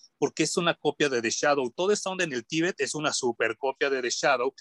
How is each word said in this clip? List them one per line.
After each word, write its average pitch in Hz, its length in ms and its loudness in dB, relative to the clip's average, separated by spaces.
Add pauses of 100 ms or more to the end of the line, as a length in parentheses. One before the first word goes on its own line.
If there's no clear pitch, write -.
(180)
porque - 240 0
es 156 160 -2
una 170 160 2
copia 147 340 0
de 120 140 0
The 113 80 0
Shadow. 143 400 2
Toda 196 240 0
esta 190 160 -4
onda 185 140 -2
en 156 100 -4
el 117 100 -4
Tíbet 165 360 -2
es 127 140 -2
una 147 200 -2
super 113 420 -2
copia 135 320 -2
de 131 140 0
The 123 80 -4
Shadow. 135 500 0